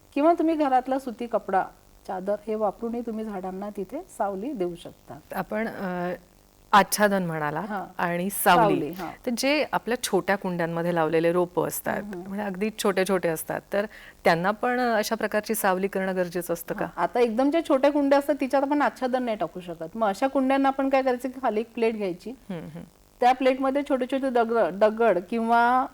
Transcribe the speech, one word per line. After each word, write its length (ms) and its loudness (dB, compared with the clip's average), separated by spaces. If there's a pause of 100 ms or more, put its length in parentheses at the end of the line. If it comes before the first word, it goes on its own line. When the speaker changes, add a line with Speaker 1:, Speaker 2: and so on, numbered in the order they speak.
(140)
Speaker 1:
किंवा 180 6
तुम्ही 220 2
घरातला 440 2
सुती 280 -8
कपडा, 380 0 (420)
चादर 300 -4 (100)
हे 80 -4
वापरूनही 460 -4
तुम्ही 240 -6
झाडांना 520 -8
तिथे 260 -8 (160)
सावली 340 -4
देऊ 220 -4
शकता. 440 -18 (160)
Speaker 2:
आपण, 340 -4
अ, 460 -6 (580)
आच्छादन 500 4
म्हणाला 380 -4
Speaker 1:
हां. 240 -6 (140)
Speaker 2:
आणि 320 -2
सावली. 440 4
Speaker 1:
सावली, 160 -2
हां. 360 -10
Speaker 2:
तर 120 -2
जे 340 0
आपल्या 300 -2
छोट्या 340 0
कुंड्यांमध्ये 580 -2
लावलेले 380 2
रोपं 360 0
असतात, 300 -4
Speaker 1:
हम्म, 160 -10
हम्म. 140 -10
Speaker 2:
म्हणजे 160 -6
अगदी 340 -4
छोटे 300 2
छोटे 200 0
असतात, 320 -4 (120)
तर 140 0 (380)
त्यांना 260 4
पण 300 -2
अशा 340 0
प्रकारची 400 -2
सावली 340 0
करणं 280 -4
गरजेचं 380 -2
असतं 200 -6
का? 100 -4
Speaker 1:
हां, 180 -4
आता 180 0
एकदम 300 2
ज्या 140 2
छोट्या 280 2
कुंड्या 260 4
असतात, 220 0
तिच्यात 220 0
आपण 200 0
आच्छादन 400 0
नाही 140 -2
टाकू 240 -6
शकत. 360 -10
मग 120 2
अशा 180 0
कुंड्यांना 420 2
आपण 200 0
काय 140 4
करायचं 260 0
की 140 -12
खाली 180 0
एक 140 -6
प्लेट 200 0
घ्यायची, 360 -6
Speaker 2:
हम्म, 300 -12
हम्म. 220 -14 (380)
Speaker 1:
त्या 120 6
प्लेटमध्ये 560 2
छोटे 240 0
छोटे 180 0
दगड, 420 2
दगड 460 4 (120)
किंवा, 640 4